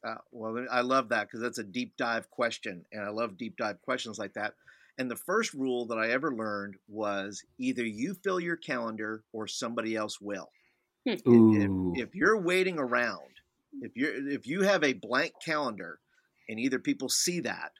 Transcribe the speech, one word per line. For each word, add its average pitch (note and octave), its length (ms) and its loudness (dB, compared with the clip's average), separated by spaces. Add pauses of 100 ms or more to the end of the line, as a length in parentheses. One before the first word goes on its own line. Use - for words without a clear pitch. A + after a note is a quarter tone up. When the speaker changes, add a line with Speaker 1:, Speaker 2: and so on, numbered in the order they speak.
Speaker 1:
Uh, A2+ 80 -6 (160)
well, A#2 400 -6
I B2 120 2
love B2+ 260 2
that G#2+ 200 0
'cause A2+ 120 -10
that's A#2+ 180 -4
a A2+ 60 -6
deep A2+ 320 -6
dive A#2 340 -2
question, A2 600 -4
and G#2+ 100 -8
I G2+ 60 -4
love G#2+ 280 -4
deep A2+ 200 -8
dive G#2 260 -4
questions A#2 380 -6
like G2+ 140 -8
that. G#2+ 200 -4 (440)
And B2+ 120 -4
the A2+ 60 -6
first G#3 360 0
rule B2+ 340 -2
that A2+ 120 -4
I A2+ 120 2
ever C#3 220 0
learned G#2 440 -4 (100)
was G#2 560 -4 (160)
either B2+ 260 -2
you A#2 380 -4
fill F#3 160 0
your F3 180 -2
calendar A2 760 -6
or G#2+ 160 -6
somebody A2+ 480 -4
else G#2+ 240 -4
will. G2+ 320 -8 (540)
Speaker 2:
Hmm. A#3 80 2 (140)
Speaker 1:
If, A#2+ 140 12 (100)
if, G2+ 180 4
Speaker 3:
Ooh. F#2 240 0
Speaker 1:
if A2+ 200 -4
you're G3 260 4
waiting F3+ 380 2
around, A#2 520 0 (500)
if - 140 -12
you're, C3+ 340 -4
if C#3+ 180 -6
you F3 160 0
have F#3+ 200 4
a C#3 120 4
blank B2 400 -2 (100)
calendar A2+ 560 -4 (480)
and A2 100 -8
either B2+ 200 0
people C3 300 -2
see F3+ 320 0
that F2+ 400 -8